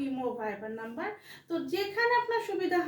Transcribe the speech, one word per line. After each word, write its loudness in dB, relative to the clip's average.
ইমো, -2
ভাইবার -4
নাম্বার। -6
তো -2
যেখানে 2
আপনার 2
সুবিধা 2